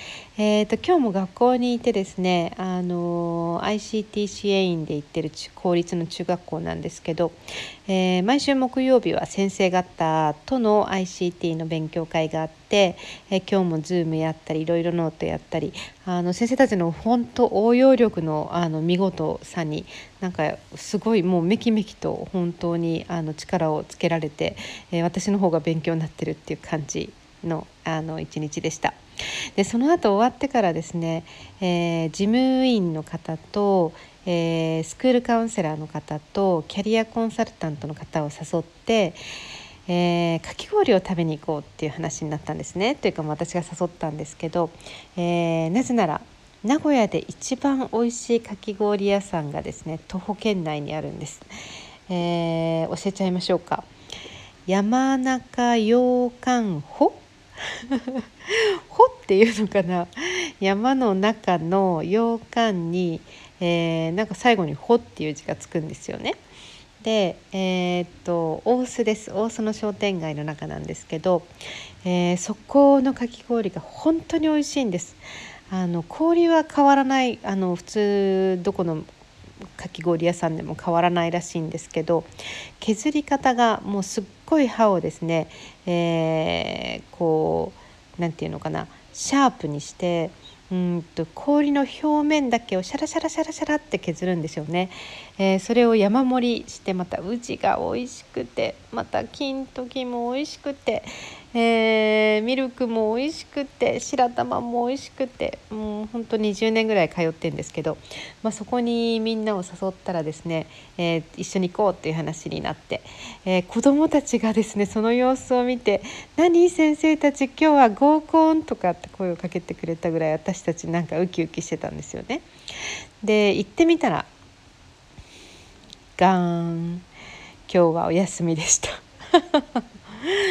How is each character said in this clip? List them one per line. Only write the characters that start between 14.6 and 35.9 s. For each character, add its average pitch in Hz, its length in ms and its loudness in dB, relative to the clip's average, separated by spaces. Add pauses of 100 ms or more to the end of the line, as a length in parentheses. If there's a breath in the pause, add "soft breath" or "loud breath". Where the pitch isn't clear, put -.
い 160 40 -6
ろ 170 120 2
い 170 60 0
ろ 170 100 0
ノ 165 180 0
ー - 20 -8
ト - 120 -8
や 160 120 -2
っ - 40 -18
た - 180 -6
り、 - 140 -4 (320 loud breath)
あ 175 160 -2
の、 180 100 0
先 233 180 0
生 254 60 0
た 262 120 6
ち 208 100 0
の 170 140 2
本 233 340 0
当 - 260 2
応 220 220 4
用 262 240 8
力 220 240 2
の、 151 320 -2
あ 170 160 0
の、 156 100 -2
見 175 180 2
事 175 460 -2
さ 170 220 -6
に、 156 200 -6 (360 loud breath)
な 190 80 -4
ん - 20 -6
か 156 220 -2 (220)
す - 240 -4
ご 226 180 2
い 170 60 2
も 180 160 2
う - 20 2
め 190 160 2
き 226 140 0
め 214 120 2
き - 120 -14
と - 360 -6
本 175 220 -2
当 170 240 -2
に、 165 320 -2
あ 170 140 -4
の、 156 100 -6
力 160 380 -2
を 151 120 -2
つ - 140 -18
け 170 100 0
ら 165 120 -2
れ 151 100 -4
て、 - 260 -6 (360 loud breath)
え 175 80 0
ー、 165 40 2
私 180 280 -2
の 202 80 2
方 185 100 4
が 165 100 2
勉 160 220 -2
強 165 140 0
に 165 40 -2
な 160 60 -2
っ 156 40 -6
て - 140 -12
る 156 80 -4
っ 156 40 -8
て - 180 -10
い - 40 -6
う - 40 -20
感 156 260 -6
じ - 240 -8 (320)
の、 165 240 -6 (160)
あ 160 180 -2
の、 160 200 -8
一 - 180 -8
日 151 220 -6
で 160 100 -2
し - 60 -8
た。 - 160 -2 (600 loud breath)
で、 196 100 2
そ 233 120 -2
の 277 140 4
後 226 240 4
終 240 160 4
わ - 20 -6
っ - 40 -20
て 277 100 -2
か 247 140 0
ら 180 100 2
で 160 100 -4
す - 120 -10
ね、 165 320 -4 (340 loud breath)
え 170 460 0
ー、 156 60 -4
事 196 140 -2
務 262 400 4
員 196 280 2
の 156 100 -4
方 160 340 -8
と、 190 540 2 (340 loud breath)
え 165 540 0
ー、 160 60 -2
ス - 100 -14
ク 254 140 2
ー 247 40 6
ル 247 80 4
カ 233 180 2
ウ 226 40 0
ン 226 60 -2
セ 208 120 -2
ラ 156 140 -2
ー 151 40 -8
の 151 80 -8
方 151 320 -8